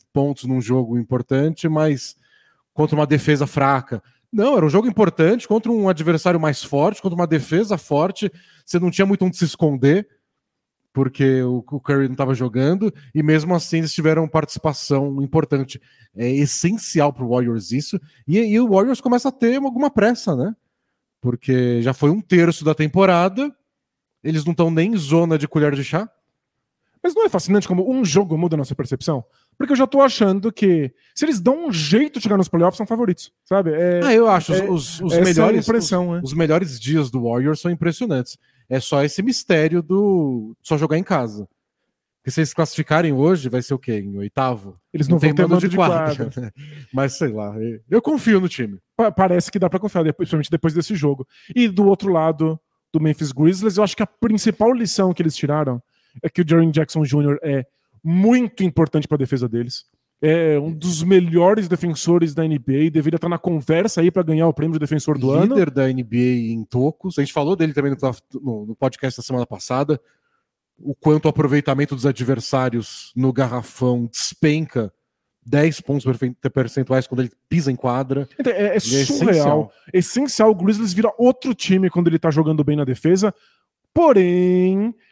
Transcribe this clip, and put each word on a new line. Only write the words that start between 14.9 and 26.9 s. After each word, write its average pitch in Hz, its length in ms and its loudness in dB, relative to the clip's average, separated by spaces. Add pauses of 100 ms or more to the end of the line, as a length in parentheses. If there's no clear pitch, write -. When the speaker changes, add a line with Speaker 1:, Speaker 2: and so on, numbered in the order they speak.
Speaker 1:
importante. 139 580 -2 (340)
É 117 140 -4
essencial 147 840 0
pro 127 180 -8
Warriors 120 420 -2
isso, 143 280 -4 (280)
e, 165 100 2
e 220 220 2
o 247 100 2
Warriors 202 320 2
começa 247 280 0
a - 20 -10
ter 240 240 0
alguma 269 340 -2
pressa, 208 460 0
né? 160 200 -2 (640)
Porque 123 600 0
já 127 140 0
foi 143 160 2
um 208 100 0
terço 170 420 2
da 151 120 2
temporada, 190 760 2 (720)
eles 156 220 -2
não 170 80 0
tão 165 160 2
nem 165 240 2
em 220 40 0
zona 165 380 2
de 143 120 -2
colher 147 260 2
de 139 100 -4
chá. 180 240 -6 (960)